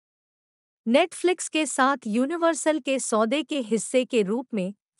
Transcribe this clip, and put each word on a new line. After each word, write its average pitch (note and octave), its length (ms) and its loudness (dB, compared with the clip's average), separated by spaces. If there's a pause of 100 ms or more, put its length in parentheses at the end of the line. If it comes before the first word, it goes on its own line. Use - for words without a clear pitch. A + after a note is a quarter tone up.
(880)
नेटफ्लिक्स F4 600 0
के D#4 180 0
साथ C4+ 300 2 (100)
यूनिवर्सल D#4 720 0
के C4+ 200 -2
सौदे A3+ 440 0
के D4 180 -4
हिस्से A3+ 440 0
के A3+ 180 0
रूप A#3 320 -4
में G3 200 -4 (260)